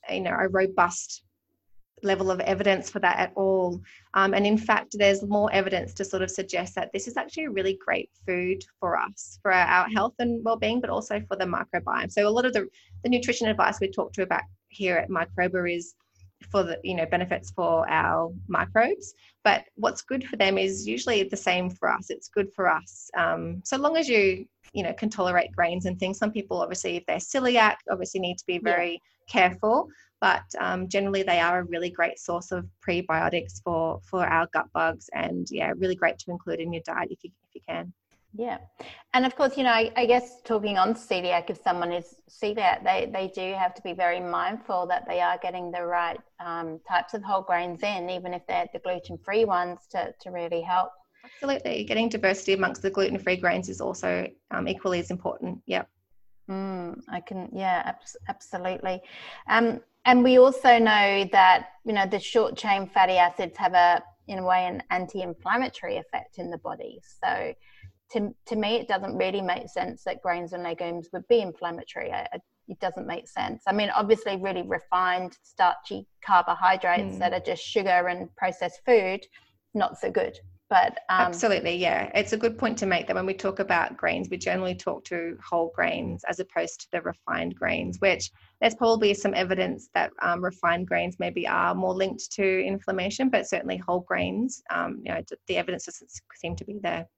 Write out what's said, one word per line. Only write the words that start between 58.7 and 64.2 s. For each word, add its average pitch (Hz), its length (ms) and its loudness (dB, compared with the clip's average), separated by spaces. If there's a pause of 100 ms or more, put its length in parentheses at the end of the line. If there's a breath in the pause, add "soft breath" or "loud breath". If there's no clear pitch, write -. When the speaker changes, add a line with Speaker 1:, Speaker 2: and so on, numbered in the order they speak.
Speaker 2:
Um, 226 320 4 (240)
and 247 180 10
we 254 140 10
also 254 400 10
know 202 540 6
that, 185 380 8 (160)
you 220 80 -2
know, 196 120 4
the 190 140 -2
short-chain 196 680 0
fatty 185 300 6
acids 175 400 4
have 185 160 2
a, 175 300 6 (240)